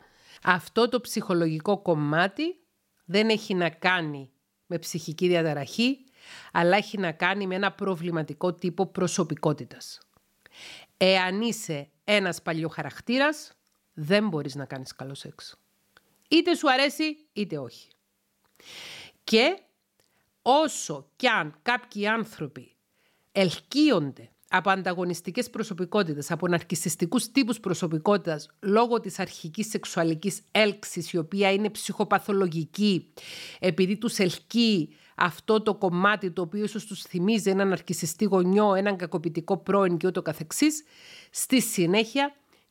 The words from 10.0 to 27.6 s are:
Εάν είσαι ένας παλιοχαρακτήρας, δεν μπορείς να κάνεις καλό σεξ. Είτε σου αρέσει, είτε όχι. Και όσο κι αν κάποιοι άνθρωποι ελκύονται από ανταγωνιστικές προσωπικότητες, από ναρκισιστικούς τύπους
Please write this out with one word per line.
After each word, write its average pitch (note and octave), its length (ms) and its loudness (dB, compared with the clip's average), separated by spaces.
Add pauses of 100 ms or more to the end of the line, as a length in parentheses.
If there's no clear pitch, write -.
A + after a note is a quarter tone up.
Εάν F#3 440 4
είσαι E3+ 480 -6 (160)
ένας G3 380 0
παλιοχαρακτήρας, E3+ 1080 -2 (400)
δεν G3 360 0
μπορείς D3 260 -4
να C#3 100 -8
κάνεις C3 300 -12
καλό C3+ 200 -12
σεξ. - 440 -18 (680)
Είτε E4+ 260 4
σου C#4+ 180 2
αρέσει, D4 440 0 (160)
είτε F3 260 -6
όχι. - 300 -14 (1400)
Και C4+ 340 4 (920)
όσο C4+ 640 0
κι - 100 -2
αν F3+ 360 0
κάποιοι A#3+ 440 -4
άνθρωποι G#3 720 -6 (560)
ελκύονται F#3+ 1000 2 (180)
από F#3 220 2
ανταγωνιστικές F3+ 800 -2
προσωπικότητες, F3+ 800 -2
από F3 180 -2
ναρκισιστικούς F3 800 0
τύπους B3 300 0